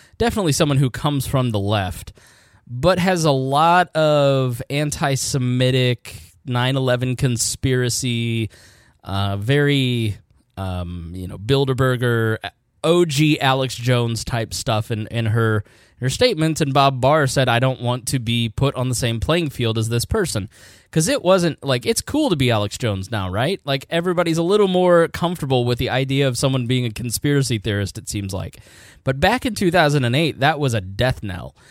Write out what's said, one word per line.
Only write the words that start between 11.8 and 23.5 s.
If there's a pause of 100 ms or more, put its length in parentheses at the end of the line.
O
G
Alex
Jones
type
stuff
in,
in
her, (380)
her
statements.
And
Bob
Barr
said,
"I
don't
want
to
be
put
on
the
same
playing
field
as
this
person." (420)
'Cause
it
wasn't,
like,
it's
cool
to
be
Alex
Jones
now,
right?